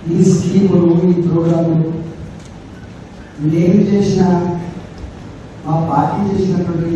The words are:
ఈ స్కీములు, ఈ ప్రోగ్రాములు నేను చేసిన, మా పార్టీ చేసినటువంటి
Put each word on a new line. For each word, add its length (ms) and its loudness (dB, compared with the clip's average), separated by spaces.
ఈ 40 2
స్కీములు, 580 4
ఈ 20 4
ప్రోగ్రాములు 680 2
నేను 360 4
చేసిన, 340 2
మా 100 -2
పార్టీ 300 0
చేసినటువంటి 680 -2